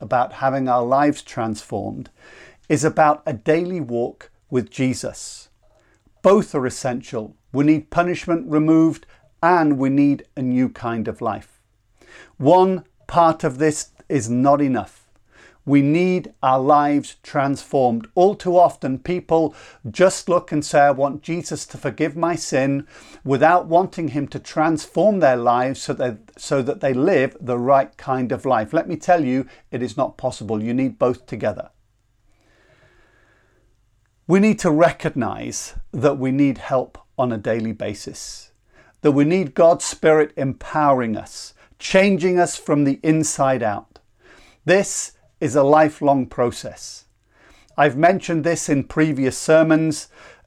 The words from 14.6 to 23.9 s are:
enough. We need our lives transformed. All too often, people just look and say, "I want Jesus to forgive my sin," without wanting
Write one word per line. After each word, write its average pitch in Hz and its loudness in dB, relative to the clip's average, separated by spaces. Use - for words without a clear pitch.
enough. 131 -4
We 139 4
need 175 0
our 131 2
lives 147 0
transformed. 135 -2
All 190 4
too 180 -2
often, 143 2
people 165 -2
just - 0
look 175 0
and 151 -2
say, - 0
"I 143 6
want 139 -4
Jesus 165 -8
to - -18
forgive 147 -4
my 165 -2
sin," 139 -2
without 156 4
wanting 170 0